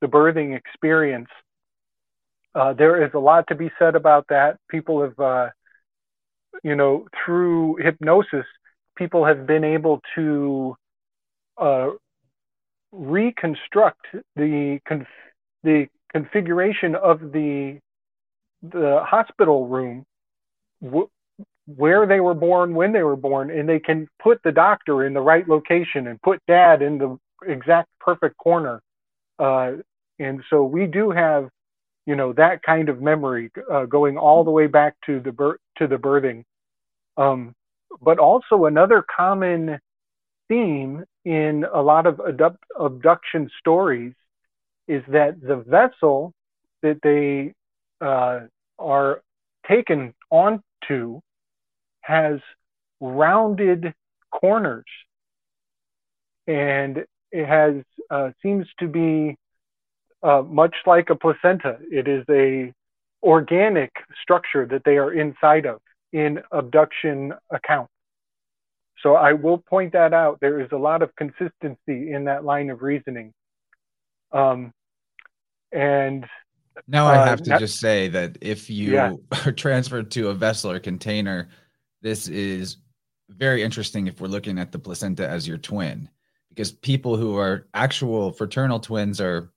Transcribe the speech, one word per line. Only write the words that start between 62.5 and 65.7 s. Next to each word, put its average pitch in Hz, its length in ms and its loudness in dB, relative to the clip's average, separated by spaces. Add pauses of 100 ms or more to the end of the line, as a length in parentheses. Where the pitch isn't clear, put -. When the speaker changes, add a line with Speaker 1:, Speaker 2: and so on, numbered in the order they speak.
Speaker 1:
organic 165 720 2 (300)
structure 151 440 0
that 131 180 -6
they 143 140 4
are 139 140 -2
inside 151 540 2
of 113 140 -8 (320)